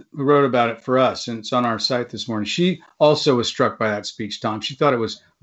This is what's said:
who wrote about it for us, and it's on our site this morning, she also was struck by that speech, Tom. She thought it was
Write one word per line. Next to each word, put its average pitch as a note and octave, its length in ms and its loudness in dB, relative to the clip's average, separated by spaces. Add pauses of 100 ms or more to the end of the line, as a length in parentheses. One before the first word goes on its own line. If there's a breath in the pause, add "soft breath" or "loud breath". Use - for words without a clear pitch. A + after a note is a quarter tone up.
(120)
who C#3+ 120 -6
wrote C#3+ 220 4
about A#2+ 240 2
it A2 100 -10
for B2+ 180 0
us, A#2+ 300 0
and A#2 100 -6
it's G#2+ 140 -8
on B2 140 2
our A2+ 120 -2
site A#2+ 300 -2
this A2 200 -10
morning, G#2+ 180 -4
she F3 360 0 (160 soft breath)
also D3+ 380 4
was A#2 100 0
struck A#2 320 -2
by A2 120 0
that G#2 160 -6
speech, - 340 -10
Tom. G#2+ 220 -4
She - 120 -8
thought C#3+ 200 2
it A#2+ 40 -2
was A2 220 -6 (220 soft breath)